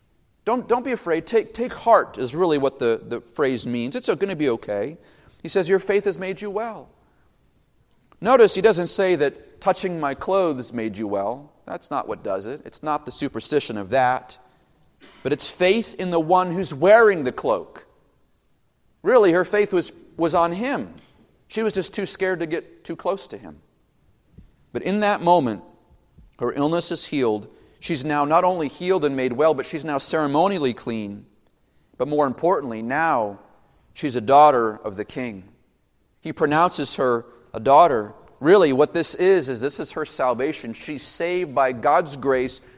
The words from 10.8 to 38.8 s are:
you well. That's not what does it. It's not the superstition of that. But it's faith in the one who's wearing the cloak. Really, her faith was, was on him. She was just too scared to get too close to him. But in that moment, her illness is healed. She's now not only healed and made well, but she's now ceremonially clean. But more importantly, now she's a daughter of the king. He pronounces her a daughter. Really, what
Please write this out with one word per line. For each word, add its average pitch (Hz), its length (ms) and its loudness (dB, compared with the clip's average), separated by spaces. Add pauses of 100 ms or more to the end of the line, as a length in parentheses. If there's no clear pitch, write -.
you 110 80 -6
well. 101 460 -6 (140)
That's - 240 -12
not 135 180 -6
what 101 140 -8
does 98 240 -6
it. 127 180 -12
It's - 180 -18
not 151 240 -6
the 123 60 -12
superstition 135 640 -4
of 98 140 -10
that. 127 460 0 (840)
But 131 100 -2
it's - 160 -4
faith 202 460 0
in 185 160 -6
the 170 100 2
one 180 300 2
who's 165 240 -4
wearing 196 480 6
the 123 100 -2
cloak. - 540 -4 (1160)
Really, 208 300 6
her 175 120 2
faith 208 280 0
was, 175 200 -2 (240)
was 160 180 0
on 170 180 2
him. 180 420 -6 (540)
She 220 140 -6
was 214 120 -2
just 185 180 -6
too 196 140 -6
scared 185 340 -4
to 170 60 -4
get - 380 -8
too - 120 -10
close 196 320 -6
to - 80 -14
him. 78 240 -18 (1120)
But 120 100 -8
in 196 180 -2
that 208 200 0
moment, 160 420 2 (760)
her 120 140 -4
illness 165 380 -2
is 165 140 -6
healed. 113 440 -2 (320)
She's 139 240 -6
now 147 220 0
not 165 180 4
only 180 240 0
healed 180 380 0
and 139 100 -2
made 127 160 0
well, 151 220 2
but 131 100 -6
she's 151 220 -10
now 147 100 -2
ceremonially 151 800 0
clean. 104 500 -10 (720)
But 131 120 -2
more 147 180 2
importantly, 135 560 -2
now 123 580 -2 (540)
she's 131 220 -6
a 123 40 -4
daughter 123 640 6
of 101 120 -8
the 104 100 -6
king. 113 380 -10 (760)
He 165 140 -10
pronounces 156 600 0
her 120 280 0 (300)
a - 40 -8
daughter. 135 540 6 (260)
Really, 165 340 6
what 143 200 2